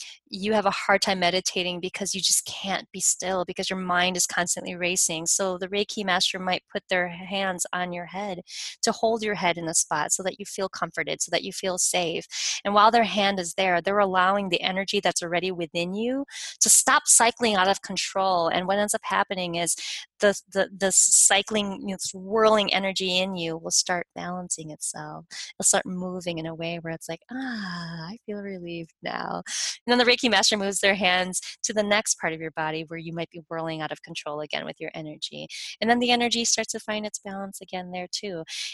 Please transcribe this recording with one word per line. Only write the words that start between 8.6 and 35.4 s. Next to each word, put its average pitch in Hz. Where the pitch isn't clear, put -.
to 226
hold 226
your 214
head 170
in 165
a 160
spot -
so -
that 185
you 202
feel 190
comforted, 160
so -
that 170
you 190
feel 185
safe. 170
And 202
while 208
their 233
hand 196
is 170
there, 180
they're 196
allowing 190
the 170
energy 190
that's 180
already 175
within 175
you 247
to 226
stop 277
cycling 233
out 185
of 196
control. 190
And 180
what 196
ends 208
up -
happening 185
is 170
the, 202
the, 190
the 190
cycling, 202
you 202
know, 190
swirling 208
energy 190
in 190
you 165
will 170
start 175
balancing 175
itself. 156
It'll -
start -
moving 180
in 160
a 165
way 165
where 165
it's -
like, 165
"Ah, 180
I 220
feel 208
relieved 175
now." -
And 240
then 247
the 247
Reiki 240
master 202
moves 196
their 202
hands 185
to -
the 208
next 208
part 165
of 160
your 160
body 160
where 165
you 165
might 165
be 175
whirling 165
out 156
of -
control 151
again 147
with 156
your 160
energy. 151